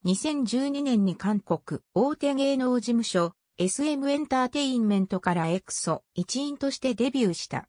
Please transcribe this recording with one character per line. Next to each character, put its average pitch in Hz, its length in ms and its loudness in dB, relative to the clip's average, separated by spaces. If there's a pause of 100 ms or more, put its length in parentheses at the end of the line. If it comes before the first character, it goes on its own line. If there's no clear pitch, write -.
二 180 100 2
千 294 300 -2
十 254 240 0
二 285 160 -4
年 233 200 2
に 180 120 0
韓 202 240 0
国 - 400 -4 (140)
大 269 200 2
手 285 200 0
芸 277 220 2
能 254 220 2
事 226 60 -2
務 233 180 2
所、 175 300 0 (260)
エ 185 100 0
ス 285 160 -2
エ 302 120 0
ム 277 120 -2
エ 285 100 2
ン 294 100 -4
タ 262 160 2
ー 247 60 -2
テ 285 160 0
イ 254 120 0
ン 220 80 2
メ 202 140 2
ン 190 80 0
ト 190 100 -4
か 180 160 0
ら 165 140 0
エ 180 100 0
ク - 160 -8
ソ - 300 -4 (100)
一 - 220 -4
員 285 220 -6
と 277 120 0
し - 80 -8
て 254 160 -2
デ 233 160 0
ビ 262 120 2
ュ 190 80 4
ー - 20 -4
し - 160 -8
た。 - 200 -8